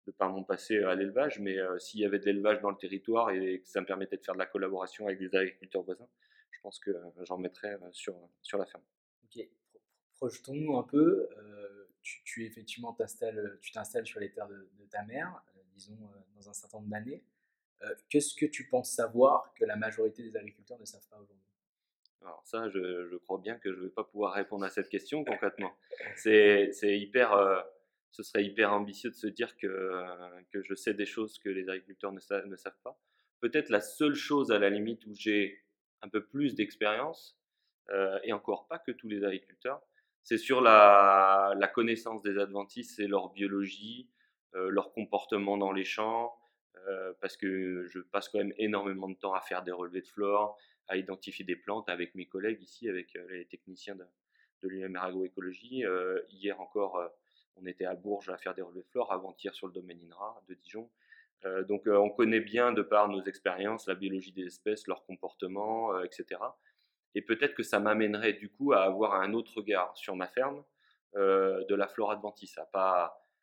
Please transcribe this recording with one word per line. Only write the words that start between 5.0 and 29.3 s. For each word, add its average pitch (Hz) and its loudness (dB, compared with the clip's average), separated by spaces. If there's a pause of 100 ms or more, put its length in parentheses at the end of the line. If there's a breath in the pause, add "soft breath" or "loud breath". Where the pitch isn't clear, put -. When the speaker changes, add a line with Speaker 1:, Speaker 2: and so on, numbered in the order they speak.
Speaker 1:
avec 95 -6
des 95 -6
agriculteurs 95 -2
voisins, 92 -12 (440 soft breath)
je - -20
pense - -16
que, 101 -6
euh, 85 -8 (140)
j'en 90 -6
mettrais, 92 -8
euh, 90 -16
sur, 92 -10 (260)
sur - -8
la 95 -2
ferme. - -20 (420)
Speaker 2:
Ok, 113 -14 (240)
pro-, - -20 (320)
projetons-nous 135 -6
un 120 -2
peu, 165 4 (100)
euh, 101 -18 (120)
tu, - -18
tu 113 -12
effectivement 113 -14
t'installes, 107 -6
tu - -16
t'installes - -6
sur - -10
les 196 -8
terres 208 -10
de, 196 -20 (100)
de - -20
ta 107 -8
mère, 135 -8
euh, 95 -18 (140)
disons, 208 -20
euh, 202 -20 (160)
dans 101 -20
un 104 -20
certain - -16
nombre 104 -12
d'années. 117 -8 (640)
Euh, - -8 (160)
qu'est-ce 147 2
que - -2
tu - -8
penses 123 -2
savoir 123 4
que 117 2
la 107 -6
majorité 123 -2
des 220 -12
agriculteurs 120 -14
ne 107 -20
savent - -20
pas 107 -20
aujourd'hui ? 196 -20 (800)
Speaker 1:
Alors 85 -16
ça, 113 -8
je, 90 -6
je 87 -10
crois 95 -6
bien 104 -8
que 95 -6
je 92 -10
vais 92 -8
pas 110 -8
pouvoir 101 -4
répondre 98 -4
à 92 -6
cette 95 -6
question 143 -6
concrètement. 101 -4 (400 loud breath)
C'est, 104 8
c'est 101 2
hyper, 107 2
euh, 98 6 (480)
ce - -14
serait 104 0
hyper 104 2
ambitieux 104 -2
de - -20
se 107 -6
dire 110 -6